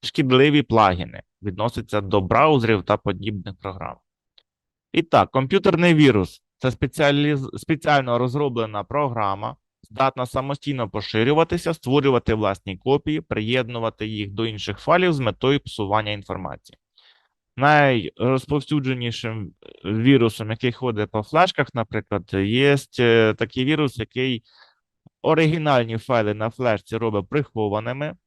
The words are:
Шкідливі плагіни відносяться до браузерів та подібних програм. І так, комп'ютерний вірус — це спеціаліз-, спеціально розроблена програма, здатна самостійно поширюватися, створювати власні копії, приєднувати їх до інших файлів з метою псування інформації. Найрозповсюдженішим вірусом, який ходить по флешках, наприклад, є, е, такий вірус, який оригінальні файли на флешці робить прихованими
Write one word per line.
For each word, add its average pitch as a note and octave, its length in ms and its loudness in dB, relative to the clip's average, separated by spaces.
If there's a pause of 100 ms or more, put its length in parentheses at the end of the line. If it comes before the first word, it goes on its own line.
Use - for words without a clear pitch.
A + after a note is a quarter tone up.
Шкідливі C#3+ 600 4
плагіни G#2 600 2 (200)
відносяться G#2 600 -4
до G2+ 200 0
браузерів A2+ 640 2
та G#2 140 2
подібних G2 640 -8
програм. F#2+ 340 -10 (960)
І D#3+ 100 0
так, A#2+ 300 2
комп'ютерний E3+ 640 2
вірус — B2+ 480 4 (160)
це B2+ 140 -2
спеціаліз-, C#3+ 880 -2
спеціально C#3+ 600 0
розроблена A#2 640 -2
програма, A#2 720 -4 (280)
здатна C3 420 -2
самостійно C3 640 -6
поширюватися, D3+ 840 0
створювати C3+ 600 0
власні G2 440 -4
копії, D3 440 -2
приєднувати A2+ 840 -4
їх G#2 240 -8
до G#2+ 140 -4
інших G#2+ 340 -8
файлів F3 340 2
з C#3+ 60 -2
метою C3 400 0
псування G#2 520 -4
інформації. F#2+ 680 -12 (800)
Найрозповсюдженішим B2+ 2000 0 (320)
вірусом, A2+ 640 2
який A2+ 220 -4
ходить A2 400 -4
по G#2+ 120 -4
флешках, D#3+ 500 0
наприклад, G#2+ 600 -6
є, A#2 420 2 (240)
е, A2+ 340 6
такий A#2+ 320 -4
вірус, D3+ 320 -2
який B2+ 460 -6 (800)
оригінальні D3+ 760 2
файли A2 360 0
на A2 160 -4
флешці A2+ 480 -4
робить G#2+ 320 -2
прихованими A#2+ 880 -4 (120)